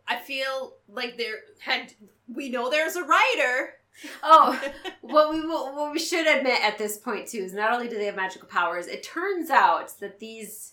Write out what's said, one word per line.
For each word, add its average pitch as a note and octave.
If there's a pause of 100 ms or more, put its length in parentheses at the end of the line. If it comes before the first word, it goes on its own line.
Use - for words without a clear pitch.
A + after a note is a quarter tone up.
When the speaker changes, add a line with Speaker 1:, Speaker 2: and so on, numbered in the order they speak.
Speaker 1:
I A#3+
feel C4+ (140)
like A#3+
there A3 (200)
had, - (400)
we C4+
know B3
there's D#4
a F4
writer. D#4 (480)
Speaker 2:
Oh, D#4 (260)
Speaker 1:
<laughs> -
Speaker 2:
what D4+
we D#4+
will, D#4
what D4
we D#4
should E4
admit C4+
at G#3
this G#3+
point, G#3+
too, A#3
is F#3
not G#3+
only A#3+
do A3
they G#3
have G3
magical F#3
powers, F3
it -
turns F4
out F#3
that G3
these A3